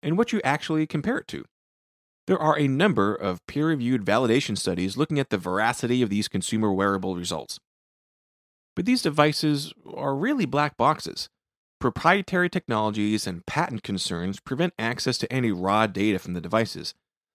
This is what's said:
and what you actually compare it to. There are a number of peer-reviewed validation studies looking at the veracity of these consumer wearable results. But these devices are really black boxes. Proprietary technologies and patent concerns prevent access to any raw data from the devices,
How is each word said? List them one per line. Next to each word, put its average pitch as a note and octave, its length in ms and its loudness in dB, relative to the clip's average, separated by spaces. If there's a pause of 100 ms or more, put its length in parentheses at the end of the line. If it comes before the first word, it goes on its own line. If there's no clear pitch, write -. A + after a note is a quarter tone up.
and D#3+ 160 0
what A#3 140 0
you A3 100 0
actually D#3 440 0
compare E3+ 320 -4
it - 100 -12
to. - 160 -10 (800)
There F#3+ 120 2
are D#3 200 4
a D3 80 4
number C3 480 4
of F#2 320 -4
peer-reviewed C3 580 0
validation A2+ 520 2
studies F#2 400 -2
looking D3 220 0
at C#3 100 -2
the G#2 100 -2
veracity A2+ 640 0
of A2+ 60 2
these G2+ 180 0
consumer G#2+ 460 0
wearable F#2+ 420 0
results. F2 460 -8 (1120)
But F3+ 120 -4
these B3 160 2
devices D3+ 720 2 (220)
are C#3 220 -2
really A3+ 300 0
black C#3+ 320 -2
boxes. - 500 0 (520)
Proprietary F3+ 680 2
technologies G#2+ 800 0
and F2 180 -8
patent C#3 380 -4
concerns F#2 580 -4
prevent D#3+ 380 -4
access A#2+ 400 -2
to - 120 -4
any B2 220 0
raw G2 340 2
data G2 320 0
from - 140 -8
the F2 80 -4
devices, F2 540 -2 (400)